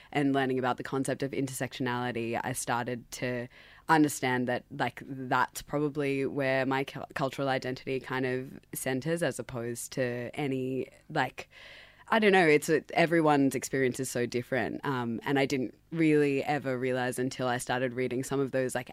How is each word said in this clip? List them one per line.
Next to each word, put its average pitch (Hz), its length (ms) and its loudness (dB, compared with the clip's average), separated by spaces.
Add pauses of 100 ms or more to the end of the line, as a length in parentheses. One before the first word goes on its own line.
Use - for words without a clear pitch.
(120)
and 139 220 2
learning 131 240 0
about 123 200 0
the 131 60 -10
concept 135 380 -2
of 139 100 -4
intersectionality, 123 1120 -4
I 127 100 -4
started 123 580 -4
to 123 360 -4 (420)
understand 135 600 4
that, 120 160 -2 (120)
like, 127 300 -4
that's 131 540 -2
probably 143 640 -2
where 131 400 0
my 135 180 0
cu-, 135 160 -12 (140)
cultural 139 340 -2
identity 131 540 -4
kind 131 240 -4
of 131 340 -4 (140)
centers, 143 500 -4
as 135 160 -2
opposed 120 540 -8
to 123 400 -4
any, 131 560 -4 (200)
like, 139 400 -4 (600)
I 220 100 4
don't 214 140 6
know, 190 120 8
it's 151 220 6
a, 160 160 4 (100)
everyone's 151 600 6
experience 135 460 0
is 131 100 -4
so 123 140 0
different. 120 580 -2
Um, 123 400 -2
and 139 160 2
I 139 60 4
didn't 131 280 -2 (200)
really 147 500 4
ever 131 340 -2
realize 127 400 -2
until 127 300 -2
I 123 120 0
started 127 340 -2
reading 127 320 -2
some 139 160 -2
of 131 100 -2
those, 131 240 -2
like, 123 180 -6